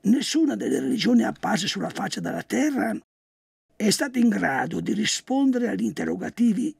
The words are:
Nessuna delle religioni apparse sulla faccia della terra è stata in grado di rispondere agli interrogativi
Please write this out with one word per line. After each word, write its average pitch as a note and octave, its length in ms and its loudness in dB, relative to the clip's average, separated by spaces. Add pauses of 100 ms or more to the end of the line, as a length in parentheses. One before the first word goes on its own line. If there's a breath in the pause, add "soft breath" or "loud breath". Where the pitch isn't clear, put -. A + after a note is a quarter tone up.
Nessuna C#4 520 2
delle - 240 -2
religioni B3 440 2
apparse - 440 -2
sulla - 220 -4
faccia - 300 -6
della E3 240 -6
terra A#3+ 520 0 (800)
è G#3+ 140 2
stata C4 300 0
in A#3 100 6
grado E3+ 520 -2
di A3 120 -2
rispondere B3 720 0
agli G3 160 -2
interrogativi G#3 960 0